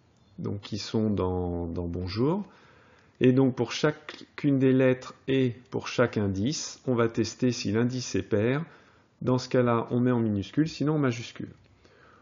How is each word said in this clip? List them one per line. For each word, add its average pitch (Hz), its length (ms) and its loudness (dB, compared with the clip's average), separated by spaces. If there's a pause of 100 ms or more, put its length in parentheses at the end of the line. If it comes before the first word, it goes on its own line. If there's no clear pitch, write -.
(400)
donc, 101 220 -6
qui - 180 -8
sont 110 320 -2
dans, 90 560 -2
dans 82 180 -6
Bonjour. 95 580 -2 (760)
Et 127 120 6
donc 127 240 2
pour 117 180 -4
chacune - 840 -2
des 131 160 4
lettres 131 400 2 (140)
et 131 260 2 (160)
pour - 180 -6
chaque 120 300 2
indice, 101 720 -2
on 131 80 2
va 117 140 2
tester 117 420 0
si 98 200 -4
l'indice 120 440 -2
est 95 80 0
pair. 123 420 0 (560)
Dans 127 160 2
ce - 120 -4
cas-là, 120 420 2
on 123 80 0
met 123 120 2
en 120 100 2
minuscule, 110 480 0
sinon 147 240 -2
en 156 40 2
majuscule. 123 520 -4 (720)